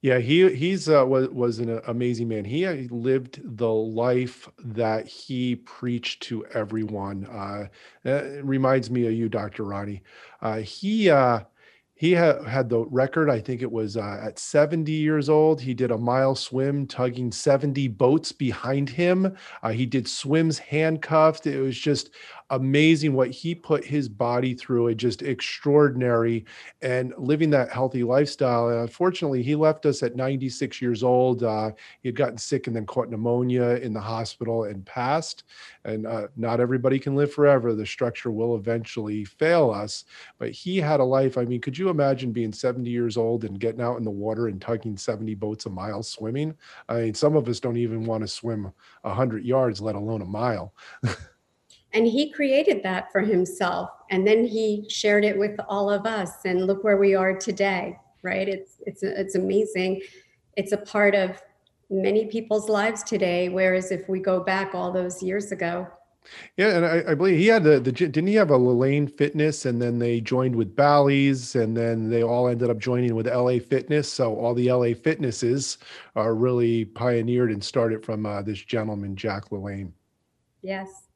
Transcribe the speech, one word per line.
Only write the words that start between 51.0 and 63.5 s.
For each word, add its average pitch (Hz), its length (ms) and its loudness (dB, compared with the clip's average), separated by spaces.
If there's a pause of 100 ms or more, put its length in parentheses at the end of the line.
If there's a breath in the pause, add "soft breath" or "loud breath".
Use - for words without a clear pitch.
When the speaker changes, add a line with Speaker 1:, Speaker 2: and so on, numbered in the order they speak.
Speaker 1:
<laughs> 104 120 -2 (800 soft breath)
Speaker 2:
And 226 120 4
he 269 240 0
created 285 540 0
that 185 300 -4
for 196 80 2
himself. 180 680 0 (220)
And 190 160 2
then 220 160 4
he 214 460 -2
shared 208 340 2
it 208 140 0
with 208 200 -2 (120)
all 202 200 0
of 202 160 0
us. 214 240 -4 (140)
And 185 240 0
look 196 160 0
where 208 140 4
we 196 180 6
are 190 180 2
today, 190 640 -2 (240)
right? 190 280 -4
It's, - 360 -8
it's, - 160 -10
it's 196 340 -4
amazing. 190 640 0 (560 loud breath)
It's 196 160 -2
a 202 40 -2
part 208 380 2
of 185 260 0 (480)
many 196 360 2
people's 214 420 -2
lives 214 340 0
today. 180 460 0
Whereas 185 440 2